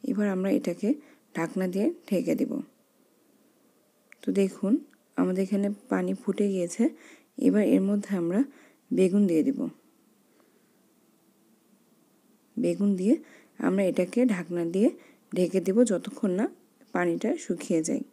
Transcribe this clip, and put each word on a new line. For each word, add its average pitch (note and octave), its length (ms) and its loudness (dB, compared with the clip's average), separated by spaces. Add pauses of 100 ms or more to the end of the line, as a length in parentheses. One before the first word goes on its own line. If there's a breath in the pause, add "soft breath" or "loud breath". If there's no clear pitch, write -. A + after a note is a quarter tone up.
এবার G#3 240 -2
আমরা F#3+ 220 -2
এটাকে F#3+ 380 -2 (460 loud breath)
ঢাকনা E3 340 -4
দিয়ে F#3+ 180 -2 (200)
ঢেকে E3 280 0
দেব। - 180 -2 (1700)
তো - 100 -4
দেখুন G3 400 0 (440)
আমাদের F#3 260 0
এখানে G3+ 260 0 (200)
পানি F#3 260 0
ফুটে G3+ 340 -2
গিয়েছে। F#3+ 360 0 (520 loud breath)
এবার G3+ 280 4
এর F#3+ 180 4
মধ্যে G3+ 340 0
আমরা F3 240 0 (500 loud breath)
বেগুন F#3 360 4
দিয়ে D#3+ 160 2
দেব। - 180 -2 (3000 soft breath)
বেগুন F3 400 0
দিয়ে G3 180 2 (440 loud breath)
আমরা F#3+ 260 0
এটাকে F3+ 420 0
ঢাকনা F3 380 -2
দিয়ে F#3+ 240 2 (440 loud breath)
ঢেকে F3 280 0
দেব F#3 240 -2
যতক্ষণ G3+ 460 -2
না F#3+ 140 0 (480)
পানিটা F3 440 0
শুকিয়ে E3+ 460 -2
যায়। E3+ 200 -4 (100)